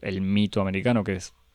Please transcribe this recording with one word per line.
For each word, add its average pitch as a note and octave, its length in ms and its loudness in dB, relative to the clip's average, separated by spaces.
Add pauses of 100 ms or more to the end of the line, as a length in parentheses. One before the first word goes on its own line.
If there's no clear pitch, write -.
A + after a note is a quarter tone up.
el F#2+ 220 -6
mito G2+ 400 2
americano, G2 420 0
que F#2+ 120 -2
es, - 180 -12 (200)